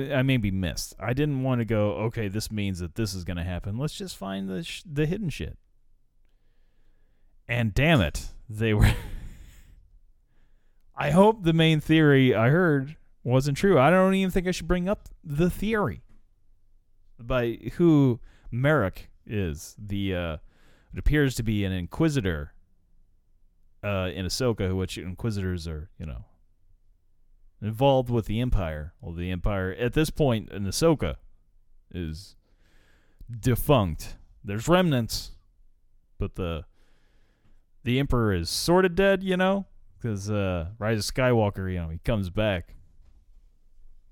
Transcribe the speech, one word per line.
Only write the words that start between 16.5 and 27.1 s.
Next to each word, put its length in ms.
by 400
who 460
Merrick 600
is. 520
The, 360
uh, 220
it 40
appears 360
to 80
be 220
an 80
Inquisitor, 800
uh, 300
in 100
Ahsoka, 500
which 220
Inquisitors 720
are, 300
you 80
know, 180